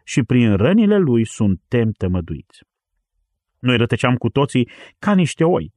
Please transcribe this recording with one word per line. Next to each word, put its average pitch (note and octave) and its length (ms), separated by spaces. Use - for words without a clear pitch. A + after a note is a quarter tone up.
și - 180
prin A#2 340
rănile G3+ 420
lui A#2+ 280
suntem A2 640
tămăduiți.” F2+ 680
Noi B2 180
rătăceam B2 380
cu A#2 140
toții C3+ 420
ca G#3 160
niște E3 300
oi. E3 320